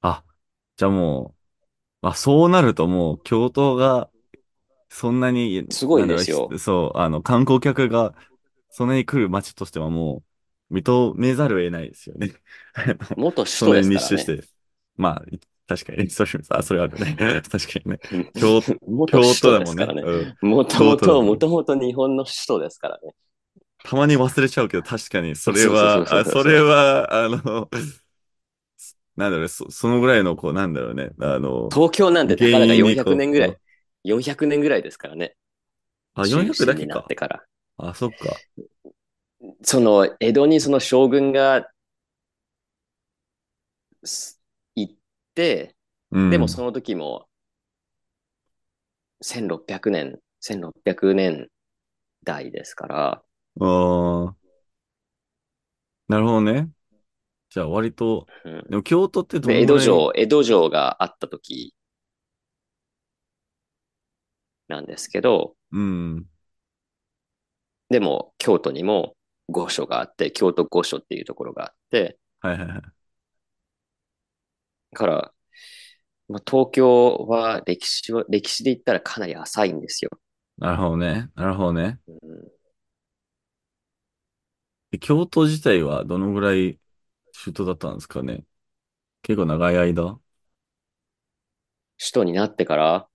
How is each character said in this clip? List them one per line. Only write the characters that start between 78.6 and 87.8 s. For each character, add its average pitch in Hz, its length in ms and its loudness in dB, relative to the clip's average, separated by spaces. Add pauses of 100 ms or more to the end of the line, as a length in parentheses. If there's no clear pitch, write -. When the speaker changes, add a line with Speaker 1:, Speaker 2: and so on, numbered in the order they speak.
Speaker 2:
で 131 80 0
言 120 80 -4
っ - 40 -20
た 120 100 0
ら 90 80 -2
か - 180 -12
な 101 60 -6
り 82 100 -10
浅 - 300 -2
い 87 80 -2
ん 73 80 -8
で 85 80 -14
す - 160 -8
よ。 - 60 -8 (460)
Speaker 1:
な 90 140 -4
る 87 60 -2
ほ 90 140 -2
ど 82 60 -2
ね。 87 380 -4
な 92 120 -6
る 95 80 -4
ほ 95 100 -2
ど 85 80 -2
ね。 92 340 -4
Speaker 2:
う 82 40 -20
ん。 82 400 -20 (2500)
Speaker 1:
で、 - 80 -8
京 156 260 0
都 165 200 0
自 151 180 -2
体 95 200 4
は 71 220 -4
ど 90 140 -6
の 98 120 -2
ぐ 101 100 -2
ら 98 140 2
い 92 240 -2 (640)
首 85 100 -12
都 101 120 -6
だ 90 80 -4
っ 80 40 -8
た 78 140 -10